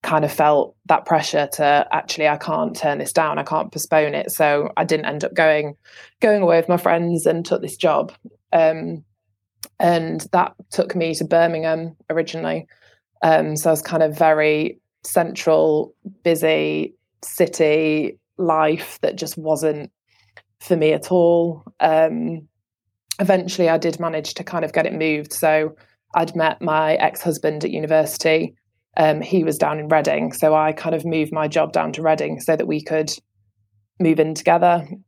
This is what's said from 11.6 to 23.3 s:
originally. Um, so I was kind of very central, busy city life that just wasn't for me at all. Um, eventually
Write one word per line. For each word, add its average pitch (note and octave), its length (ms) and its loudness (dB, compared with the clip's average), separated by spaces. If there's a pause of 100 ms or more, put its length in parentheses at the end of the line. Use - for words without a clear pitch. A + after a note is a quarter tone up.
originally. D#3+ 560 -4 (560)
Um, D#3 340 2
so D#3+ 140 0
I - 20 4
was D#3 100 0
kind D#3+ 200 -2
of D3+ 160 0
very D#3 600 2 (260)
central, D#3+ 920 0 (300)
busy D#3 720 0 (300)
city D#3 960 0 (200)
life D#3 640 0
that - 140 -2
just D#3 220 -8
wasn't D3+ 520 -2 (720)
for F3+ 160 0
me D#3 160 2
at D#3 200 -4
all. E3+ 500 2 (180)
Um, D#3+ 680 0 (680)
eventually F#3 500 2